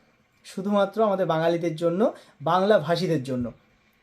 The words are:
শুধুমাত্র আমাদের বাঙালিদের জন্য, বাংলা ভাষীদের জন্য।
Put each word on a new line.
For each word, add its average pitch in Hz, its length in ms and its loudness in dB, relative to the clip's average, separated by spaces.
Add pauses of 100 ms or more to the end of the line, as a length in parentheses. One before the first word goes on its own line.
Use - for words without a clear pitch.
(460)
শুধুমাত্র 202 580 -2
আমাদের 190 220 0
বাঙালিদের 165 500 0
জন্য, 170 380 0 (280)
বাংলা 185 380 2
ভাষীদের 160 440 -2
জন্য। 123 280 -6 (520)